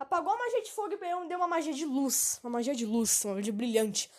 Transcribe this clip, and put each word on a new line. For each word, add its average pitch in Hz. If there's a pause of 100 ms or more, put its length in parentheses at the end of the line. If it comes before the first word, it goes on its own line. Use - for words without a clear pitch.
apagou 339
a 466
magia 480
de -
fogo 415
e -
pegou, 359
deu 349
uma 349
magia 330
de 277
luz. 269
Uma 240
magia 240
de 233
luz, 220
uma 202
magia 208
brilhante. 220